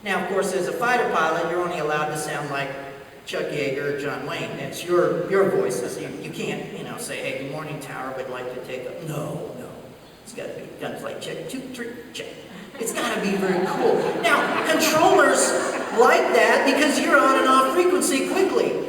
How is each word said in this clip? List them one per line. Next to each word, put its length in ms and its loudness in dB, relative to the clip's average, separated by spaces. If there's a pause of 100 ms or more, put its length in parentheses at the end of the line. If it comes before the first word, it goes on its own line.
Now, 200 -2
of 60 -4
course, 240 0
as 140 -2
a 40 -4
fighter 400 0
pilot, 400 0
you're 100 0
only 180 -2
allowed 280 -2
to 100 -4
sound 320 -6
like 200 -4 (560)
Chuck 200 -4
Yeager 500 -2
or 40 -4
John 260 -6
Wayne. 320 -6
That's 260 -8
your, 460 2
your 200 4
voices. 500 -2
You, 100 -8 (140)
you 80 -10
can't, 460 -6
you 80 -10
know, 120 -10
say, 200 -8
Hey, 260 -6
good 80 -8
morning, 300 -8
tower, 340 -8
would 140 -6
like 240 -8
to 120 -10
take 220 -8
a, 200 -10
no, 520 -6
no. 100 -12 (540)
It's 100 -20
gotta 200 -10
be 80 -10 (180)
guns 240 -8
like, 180 -8
Check, 280 -10
two, 100 -8
three, 300 -10 (240)
check. 140 -10 (520)
It's 140 -4
gotta 280 -2
be 140 0
very 320 2
cool. 280 2 (260)
Now, 500 2
controllers 800 6 (480)
like 340 6
that 320 6
because 340 4
you're 200 6
on 200 6
and 80 4
off 260 6
frequency 560 4
quickly. 600 2